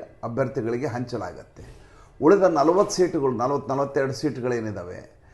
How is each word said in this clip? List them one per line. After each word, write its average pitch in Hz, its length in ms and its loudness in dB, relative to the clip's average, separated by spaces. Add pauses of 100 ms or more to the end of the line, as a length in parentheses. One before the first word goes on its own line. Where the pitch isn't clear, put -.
(240)
ಅಭ್ಯರ್ಥಿಗಳಿಗೆ 120 640 -4
ಹಂಚಲಾಗತ್ತೆ. 117 760 -8 (580)
ಉಳಿದ 185 200 8
ನಲವತ್ತು 170 520 4
ಸೀಟುಗಳು, 147 420 2
ನಲವತ್ತು, 131 380 -2
ನಲವತ್ತೆರಡು 135 380 0
ಸೀಟುಗಳೇನಿದ್ದಾವೆ, 113 1080 -6 (140)